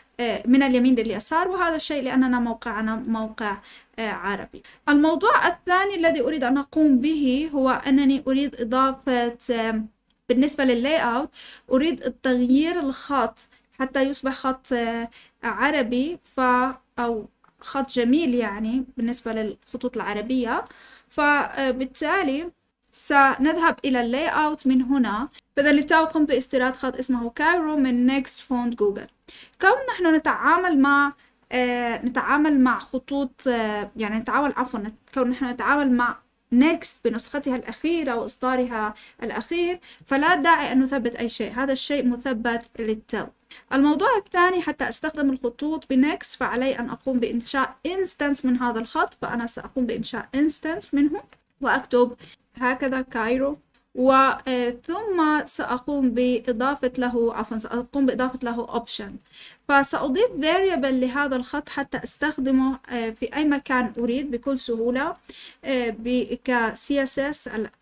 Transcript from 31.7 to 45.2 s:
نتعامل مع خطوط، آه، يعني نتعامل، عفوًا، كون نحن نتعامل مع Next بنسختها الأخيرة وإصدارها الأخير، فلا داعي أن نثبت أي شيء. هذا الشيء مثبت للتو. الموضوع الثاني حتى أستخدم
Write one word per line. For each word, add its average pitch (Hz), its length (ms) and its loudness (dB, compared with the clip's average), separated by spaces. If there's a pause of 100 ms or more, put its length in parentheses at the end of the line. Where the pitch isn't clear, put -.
نتعامل 277 540 2
مع 247 200 4
خطوط، 269 520 -4 (160)
آه، 214 480 -2
يعني 220 240 -4
نتعامل، 254 380 0
عفوًا، 247 260 -4 (300)
كون 254 160 0
نحن 254 160 -2
نتعامل 254 460 2
مع 240 260 2 (340)
Next 302 560 2
بنسختها 254 480 -4
الأخيرة 269 600 -2
وإصدارها 240 800 -2 (300)
الأخير، 339 560 -2 (260)
فلا 302 300 2
داعي 294 360 2
أن 262 100 4
نثبت 262 340 -2
أي 233 140 -4
شيء. 214 240 -6
هذا 269 200 -2
الشيء 262 340 -2
مثبت 240 640 -2 (100)
للتو. 220 460 -4 (480)
الموضوع 302 440 4
الثاني 370 440 2
حتى 294 280 -4
أستخدم 302 400 -2